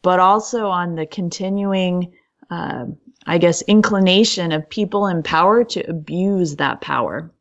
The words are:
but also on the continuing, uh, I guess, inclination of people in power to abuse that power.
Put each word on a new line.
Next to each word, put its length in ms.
but 180
also 480
on 260
the 120
continuing, 1040
uh, 340
I 120
guess, 240
inclination 880
of 160
people 380
in 160
power 420
to 240
abuse 680
that 260
power. 580